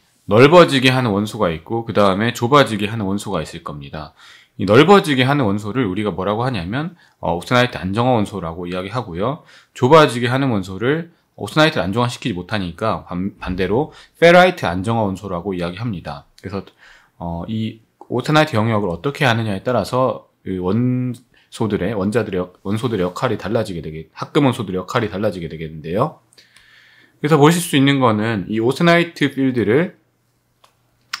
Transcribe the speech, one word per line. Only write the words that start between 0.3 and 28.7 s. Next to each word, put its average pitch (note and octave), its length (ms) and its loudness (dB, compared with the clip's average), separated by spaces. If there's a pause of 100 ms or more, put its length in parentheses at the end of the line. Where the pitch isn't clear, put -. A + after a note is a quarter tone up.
하는 B2+ 220 0
원소가 G#2 400 -2
있고, G#2+ 340 -6
그 G2+ 80 -8
다음에 G2+ 400 2
좁아지게 A2+ 540 2
하는 A2 180 -6
원소가 G2 380 -4
있을 E2+ 200 -14
겁니다. D2 500 -14 (440)
이 G#2 80 -4
넓어지게 D3+ 560 4
하는 C#3 240 0
원소를 G#2 400 -4
우리가 G2 260 -4
뭐라고 G2 340 -4
하냐면, B2 500 -6 (240)
어, F2 160 -2
옥사나이트 B2 420 0
안정화 G2 340 -2
원소라고 F2+ 540 -4
이야기하고요. G2 800 -6 (320)
좁아지게 B2 520 6
하는 C3+ 220 0
원소를 G#2+ 600 -4 (240)
옥사나이트 D#3 420 0
안정화시키지 A2+ 560 -2
못하니까 F2+ 680 -6
반-, F2+ 340 -8
반대로 F#2+ 540 -2 (280)
페라이트 F3+ 460 6
안정화 G2 380 -2
원소라고 F#2+ 500 -4
이야기합니다. F2 720 -8 (160)
그래서, F#2+ 220 -8 (560)
어, E2+ 280 -8
이 A2 340 -6 (180)
옥사나이트 D3+ 560 0
영역을 G#2+ 340 0
어떻게 C#3 360 -4
하느냐에 A2 360 0
따라서 B2 680 -2 (180)
이 F#2+ 100 -4
원소들의, A2+ 1400 -4
원자들의 G2+ 460 -2
역-, - 240 -8
원소들의 A2 400 -4
역할이 G#2 340 -4
달라지게 F#2+ 460 -4
되게, D#2+ 280 -14
합금 - 340 -2
원소들의 G2 340 -2
역할이 A2 320 -4
달라지게 F#2 380 -4
되겠는데요. D#2+ 720 -6 (1000)
그래서 D3+ 180 2
보실 E3+ 240 6
수 - 140 -4
있는 C#3 240 4
거는 A2 500 0
이 A2 100 -4
오스나이트 E3+ 760 2